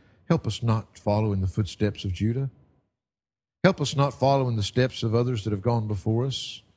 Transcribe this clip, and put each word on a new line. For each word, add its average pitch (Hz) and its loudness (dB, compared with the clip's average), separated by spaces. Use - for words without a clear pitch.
Help - 2
us 107 -4
not 110 -2
follow 107 0
in 95 0
the 92 0
footsteps 101 -2
of 92 -2
Judah. 117 -2
Help 185 4
us 147 -2
not 143 2
follow 135 2
in 120 -2
the 110 -2
steps 123 0
of 113 0
others 120 0
that 110 -2
have 101 -2
gone 117 0
before 110 0
us. - -8